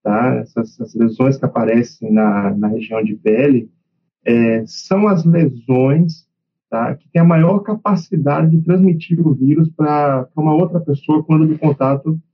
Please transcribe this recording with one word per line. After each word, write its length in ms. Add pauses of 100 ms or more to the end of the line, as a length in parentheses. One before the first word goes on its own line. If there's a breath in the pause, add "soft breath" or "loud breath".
tá? 360
Essas, 420
essas 160
lesões 420
que 80
aparecem 640
na, 440
na 120
região 360
de 120
pele, 540 (560)
é, 400
são 420
as 160
lesões, 1000 (460)
tá? 240
Que 140
têm 120
a 40
maior 340
capacidade 920
de 140
transmitir 560
o 140
vírus 360
pra, 540
pra 180
uma 140
outra 240
pessoa 420
quando 240
do 140
contato 600 (140)